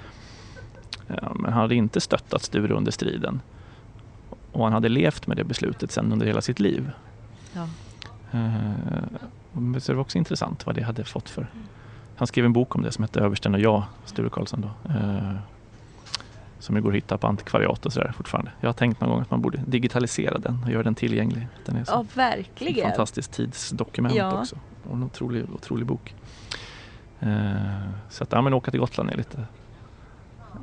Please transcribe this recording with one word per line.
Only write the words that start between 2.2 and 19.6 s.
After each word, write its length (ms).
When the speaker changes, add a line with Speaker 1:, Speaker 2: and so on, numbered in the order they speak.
Speaker 1:
Sture 320
under 180
striden. 480
Och 120
han 80
hade 160
levt 380
med 100
det 80
beslutet 480
sen 200
under 140
hela 140
sitt 200
liv. 300
Speaker 2:
Ja. 160
Speaker 1:
Eh, 180
men 280
så 120
det 40
var 60
också 160
intressant 480
vad 80
det 80
hade 220
fått 260
för 120
Speaker 2:
Mm. 140
Speaker 1:
Han 100
skrev 180
en 80
bok 240
om 60
det 100
som 120
hette 160
Översten 340
och 60
jag, 220
Sture 260
Karlsson 300
då, 340
eh, 380
som 180
ju 60
går 80
att 60
hitta 220
på 80
antikvariat 600
och 60
sådär 240
fortfarande. 340
Jag 80
har 60
tänkt 260
någon 100
gång 100
att 100
man 120
borde 240